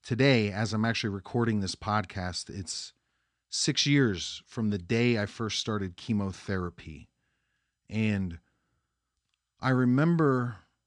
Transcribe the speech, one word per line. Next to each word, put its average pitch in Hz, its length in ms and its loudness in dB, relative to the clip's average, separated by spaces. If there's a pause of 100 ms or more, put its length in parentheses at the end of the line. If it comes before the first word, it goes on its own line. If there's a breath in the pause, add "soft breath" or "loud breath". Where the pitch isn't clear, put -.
Today, 120 480 4
as 104 220 -2
I'm 110 120 0
actually 113 260 -2
recording 107 500 0
this 92 160 -4
podcast, 98 720 -4
it's - 420 -10 (560)
six - 380 0
years 131 580 2
from 110 260 -2
the 104 80 0
day 117 380 2
I 104 100 0
first - 340 -6
started 98 360 -4
chemotherapy. 95 1120 -6 (800)
And 98 520 -2 (1200)
I 123 80 -2
remember 127 880 2 (300)